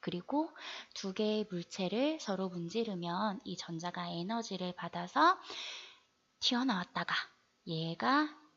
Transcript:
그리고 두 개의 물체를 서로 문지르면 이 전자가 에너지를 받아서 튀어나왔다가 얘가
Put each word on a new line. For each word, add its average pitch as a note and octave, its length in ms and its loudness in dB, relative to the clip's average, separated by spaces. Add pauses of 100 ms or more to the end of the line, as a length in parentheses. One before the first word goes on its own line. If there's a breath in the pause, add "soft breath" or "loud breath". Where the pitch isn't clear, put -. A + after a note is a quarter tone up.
그리고 C4 480 -2 (460 loud breath)
두 F#3+ 180 -6
개의 G#3+ 380 2
물체를 G3+ 720 0
서로 F#3+ 280 0
문지르면 F3+ 960 -2
이 F#3 140 -6
전자가 F3 500 -4
에너지를 F3+ 640 -2
받아서 F#3 680 4 (1000 loud breath)
튀어나왔다가 G#3+ 760 2 (520)
얘가 F3+ 640 2 (260)